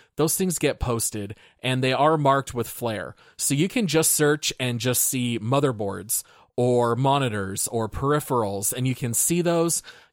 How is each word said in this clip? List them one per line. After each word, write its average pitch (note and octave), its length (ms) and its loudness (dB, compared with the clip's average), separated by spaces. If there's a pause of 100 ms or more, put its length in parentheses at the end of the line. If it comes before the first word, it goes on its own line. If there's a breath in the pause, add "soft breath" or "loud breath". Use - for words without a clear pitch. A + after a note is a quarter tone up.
(160 loud breath)
Those D#3+ 200 0
things F#3 240 -2
get C#3 200 0
posted A2 560 -4 (280 soft breath)
and C3 200 0
they C3 100 2
are D3+ 260 4
marked C#3 340 2
with A#2+ 160 -4
flair. G#2 460 -2 (200 soft breath)
So - 200 0
you D3+ 120 2
can A3 200 0
just D#3 240 2
search D3+ 480 2
and B2 200 -2
just B2 240 0
see B2 360 -2
motherboards A2 800 -2 (340 soft breath)
or A#2+ 420 2
monitors A#2 720 0
or A2+ 180 -2
peripherals, A#2+ 880 -2
and B2 120 -4
you C3 80 0
can A#2+ 200 -4
see F3 280 0
those. E3+ 400 0 (320 loud breath)